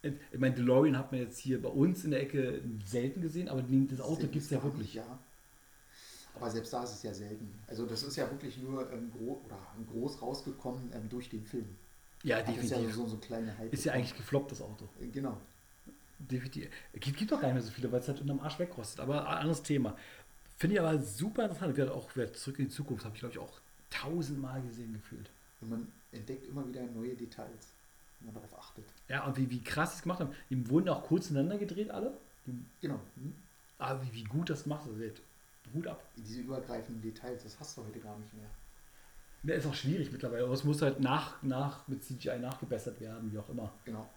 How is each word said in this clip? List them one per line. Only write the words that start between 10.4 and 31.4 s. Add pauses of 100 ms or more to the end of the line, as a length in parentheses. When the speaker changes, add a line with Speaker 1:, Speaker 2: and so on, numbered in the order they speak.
Speaker 2:
ähm,
durch
den
Film. (580)
Speaker 1:
Ja,
Speaker 2:
Hat
es
ja
Speaker 1:
definitiv.
Speaker 2:
so,
so
eine
kleine
Hype
Speaker 1:
Ist
ja
Speaker 2:
bekommen.
Speaker 1:
eigentlich
gefloppt,
das
Auto. (120)
Speaker 2:
Äh,
genau. (840)
Speaker 1:
Definitiv. (260)
Gibt,
gibt
doch
gar
nicht
mehr
so
viele,
weil
es
halt
unterm
Arsch
wegrostet.
Aber
a-,
anderes
Thema. (600)
Finde
ich
aber
super
interessant.
Wir
hatten
auch,
wir
Zurück
in
die
Zukunft
habe
ich,
glaub
ich,
auch (300)
tausendmal
gesehen
gefühlt. (300)
Speaker 2:
Und
man (240)
entdeckt
immer
wieder (120)
neue
Details, (480)
wenn
man
darauf
achtet. (240)
Speaker 1:
Ja,
und
wie,
wie
krass
sie
es
gemacht
haben. (160)
Die
wurden
auch
kurz
ineinander